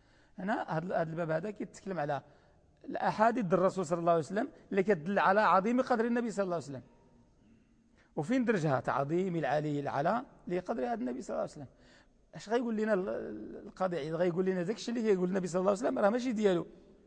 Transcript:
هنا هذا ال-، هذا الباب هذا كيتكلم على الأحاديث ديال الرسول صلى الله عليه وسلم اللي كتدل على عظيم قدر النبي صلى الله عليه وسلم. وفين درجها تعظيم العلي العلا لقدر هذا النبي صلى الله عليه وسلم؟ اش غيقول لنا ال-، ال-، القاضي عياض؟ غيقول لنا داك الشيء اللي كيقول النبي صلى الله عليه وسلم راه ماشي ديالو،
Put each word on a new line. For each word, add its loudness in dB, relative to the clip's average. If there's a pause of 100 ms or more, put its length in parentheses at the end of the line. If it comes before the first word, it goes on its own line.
(380)
هنا -4
هذا -2
ال-، -6
هذا 0
الباب -4
هذا -2
كيتكلم -8
على -2 (640)
الأحاديث 2
ديال 2
الرسول 0
صلى -2
الله 2
عليه 4
وسلم -4 (220)
اللي 2
كتدل 0
على 6
عظيم 4
قدر 2
النبي 0
صلى -2
الله -4
عليه -4
وسلم. -10 (1300)
وفين 2
درجها 2
تعظيم 0
العلي 0
العلا 0 (240)
لقدر -4
هذا -2
النبي -6
صلى -8
الله -2
عليه -6
وسلم؟ -14 (680)
اش -14
غيقول 0
لنا 0
ال-، 0
ال-، -8
القاضي -4
عياض؟ -4
غيقول 2
لنا 0
داك -4
الشيء -6
اللي 0
كيقول 4
النبي -2
صلى 0
الله 2
عليه 2
وسلم -2
راه 4
ماشي 0
ديالو، 2 (400)